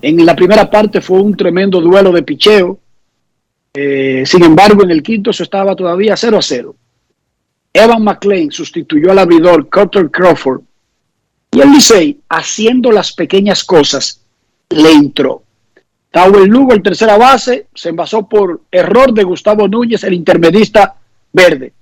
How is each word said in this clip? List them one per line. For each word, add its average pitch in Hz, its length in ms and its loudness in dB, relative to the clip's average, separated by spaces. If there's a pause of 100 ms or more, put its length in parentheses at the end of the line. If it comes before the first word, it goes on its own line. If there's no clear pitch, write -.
En 160 240 0
la 170 100 2
primera 202 340 2
parte 214 320 -2
fue 185 200 0
un 202 140 -2
tremendo 180 460 -2
duelo 190 300 2
de 170 100 0
picheo. 185 580 0 (920)
Eh, 135 540 -4
sin 180 160 2
embargo, 196 400 4
en 180 80 0
el 156 100 -2
quinto 214 300 -6
eso 185 120 -6
estaba 196 320 -4
todavía 185 420 -4
cero 220 200 -2
a - 40 -2
cero. 120 340 -10 (1000)
Evan 220 300 2
McLean 190 480 -4
sustituyó 160 600 -4
al 196 80 4
abridor 170 500 2
Carter 185 420 -2
Crawford 156 500 -2 (920)
y 262 100 0
el 277 100 6
Licey, 202 480 2 (100)
haciendo 226 600 -2
las 208 220 -2
pequeñas 190 500 -2
cosas, - 580 -2 (480)
le 156 220 2
entró. 147 520 0 (640)
Tauel 190 400 4
Lugo, 254 240 2
el 208 80 0
tercera 208 360 0
base, 247 560 0
se - 140 -12
envasó 175 400 -6
por 196 420 -4
error 233 440 2
de 214 100 0
Gustavo 208 460 -2
Núñez, 226 340 -4
el 190 100 -4
intermedista 180 800 0 (360)
verde. 156 400 0 (100)